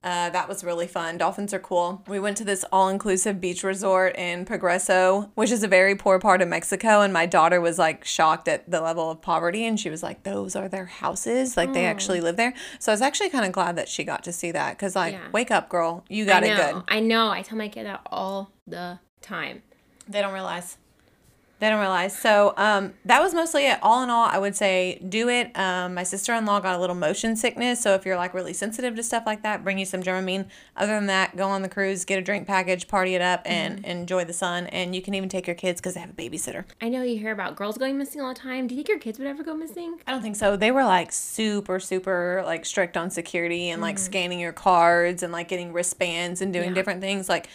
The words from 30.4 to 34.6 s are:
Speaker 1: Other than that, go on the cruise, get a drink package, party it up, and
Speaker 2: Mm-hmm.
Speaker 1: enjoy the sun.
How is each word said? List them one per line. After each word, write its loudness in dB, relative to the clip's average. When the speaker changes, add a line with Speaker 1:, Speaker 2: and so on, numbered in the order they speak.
Speaker 1:
Other 0
than 0
that, 2
go -2
on 0
the -4
cruise, -2
get 0
a 0
drink -4
package, 0
party 2
it 2
up, 2
and -2
Speaker 2:
Mm-hmm. -12
Speaker 1:
enjoy -2
the -10
sun. -4